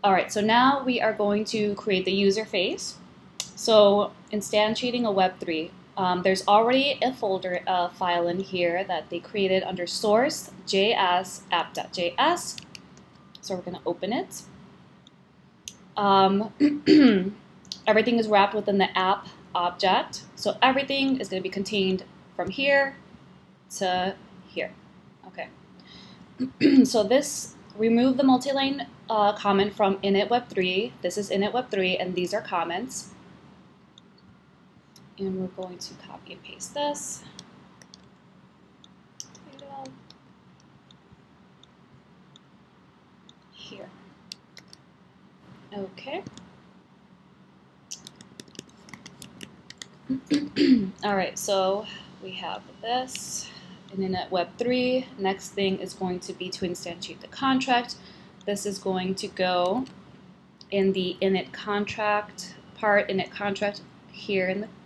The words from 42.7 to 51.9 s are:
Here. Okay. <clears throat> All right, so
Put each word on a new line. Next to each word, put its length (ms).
Here. 400
Okay. 460
<clears throat> 840
All 100
right, 240
so 460